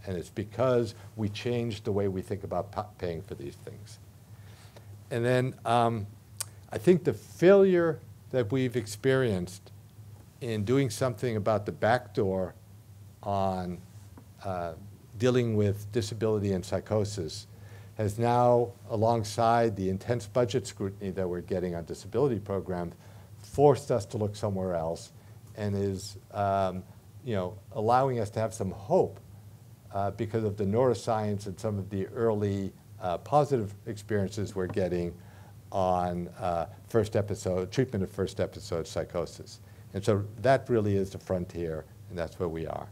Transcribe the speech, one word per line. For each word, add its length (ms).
And 100
it's 140
because 640
we 140
changed 540
the 80
way 160
we 160
think 200
about 280
pa-, 260
paying 240
for 140
these 220
things. 420
And 120
then, 300
um, 420
I 80
think 240
the 100
failure 840
that 200
we've 240
experienced 960
in 240
doing 240
something 460
about 320
the 40
back 440
door 400
on, 560
uh, 280
dealing 400
with 340
disability 600
and 100
psychosis 840
has 200
now, 520
alongside 880
the 140
intense 380
budget 400
scrutiny 440
that 160
we're 140
getting 340
on 80
disability 560
programs, 540
forced 500
us 140
to 120
look 180
somewhere 400
else 360
and 200
is, 420
um, 520
you 100
know, 220
allowing 460
us 100
to 100
have 140
some 180
hope, 480
uh, 180
because 320
of 120
the 100
neuroscience 840
and 120
some 200
of 100
the 180
early, 640
uh, 160
positive 560
experiences 680
we're 120
getting 460
on, 580
uh, 280
first 280
episode, 560
treatment 320
of 80
first 280
episode 480
psychosis. 720
And 120
so 180
that 280
really 260
is 140
the 80
frontier, 680
and 80
that's 220
where 100
we 180
are. 240